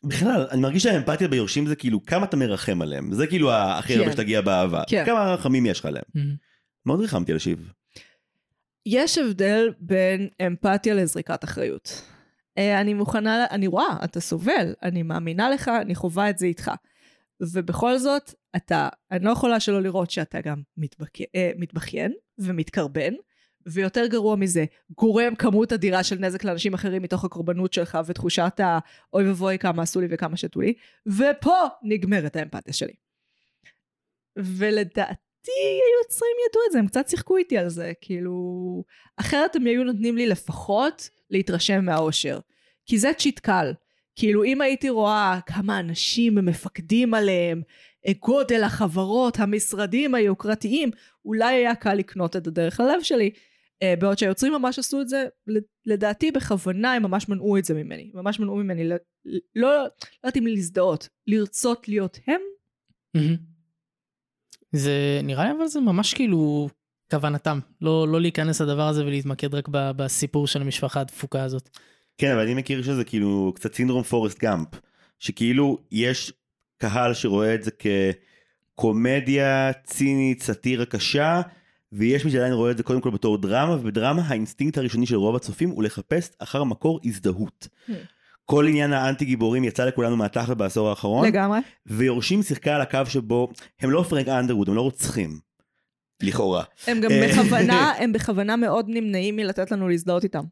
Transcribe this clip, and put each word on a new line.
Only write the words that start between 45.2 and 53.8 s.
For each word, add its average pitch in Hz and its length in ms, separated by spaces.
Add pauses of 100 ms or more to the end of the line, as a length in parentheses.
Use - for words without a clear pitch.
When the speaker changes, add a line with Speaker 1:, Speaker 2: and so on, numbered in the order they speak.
Speaker 2:
כמה 196 340
אנשים 208 560
מפקדים 190 800
עליהם, 180 480 (460)
אה, 196 120
גודל 247 440
החברות, 214 760
המשרדים 208 760
היוקרתיים, 214 760 (340)
אולי 226 300
היה 240 200
קל 220 180
לקנות 190 420
את 170 120
הדרך 165 320
ללב 285 240
שלי, 226 260 (540)